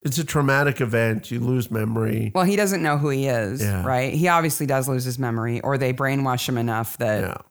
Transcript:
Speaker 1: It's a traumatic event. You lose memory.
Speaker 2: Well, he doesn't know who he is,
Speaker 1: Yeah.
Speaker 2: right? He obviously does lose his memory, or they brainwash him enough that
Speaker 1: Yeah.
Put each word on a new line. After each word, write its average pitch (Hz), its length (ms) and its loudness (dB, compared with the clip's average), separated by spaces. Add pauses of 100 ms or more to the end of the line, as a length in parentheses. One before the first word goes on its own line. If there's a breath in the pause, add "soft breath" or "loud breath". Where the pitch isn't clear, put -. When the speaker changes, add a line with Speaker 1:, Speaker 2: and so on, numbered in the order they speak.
Speaker 1:
It's 135 140 -2
a 165 60 -2
traumatic 143 580 2
event. 113 500 0
You 120 80 -4
lose 123 300 0
memory. 113 640 -2
Speaker 2:
Well, 185 120 2
he 196 100 2
doesn't 202 260 0
know 147 160 2
who 147 120 0
he 135 180 0
is, 117 340 0
Speaker 1:
Yeah. 101 240 0
Speaker 2:
right? 127 280 0
He 160 140 2
obviously 165 380 2
does 135 240 0
lose 127 160 0
his 127 140 -4
memory, 117 420 -2
or 139 160 0
they 127 160 0
brainwash 135 560 0
him 131 80 0
enough 113 400 -2
that 107 260 0
Speaker 1:
Yeah. - 140 -6 (140)